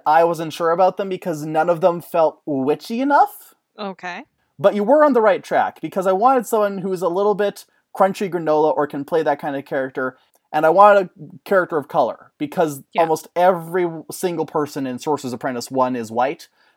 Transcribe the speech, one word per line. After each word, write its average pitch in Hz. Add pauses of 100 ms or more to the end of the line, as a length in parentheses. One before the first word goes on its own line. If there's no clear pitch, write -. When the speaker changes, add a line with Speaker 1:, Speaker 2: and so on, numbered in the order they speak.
Speaker 1:
I 160
wasn't 165
sure 170
about 185
them 196
because 170
none 160
of 170
them 175
felt 160
witchy 147
enough. 285 (240)
Speaker 2:
Okay. 190 (340)
Speaker 1:
But 185
you 202
were 294
on 294
the 233
right 202
track, 117
because 180
I 190
wanted 233
someone 202
who's 185
a 185
little 202
bit 202 (280)
crunchy 196
granola 156
or 147
can 143
play 160
that 147
kind 147
of 139
character, 131 (340)
and 156
I 160
wanted 196 (100)
a 147
character 180
of 139
color, 127
because 147 (120)
Speaker 2:
Yeah. 170
Speaker 1:
almost 156
every 175
w-, 165
single 170
person 143
in 127
Sorcerer's 135
Apprentice 123
one 127
is 113
white. 127 (280)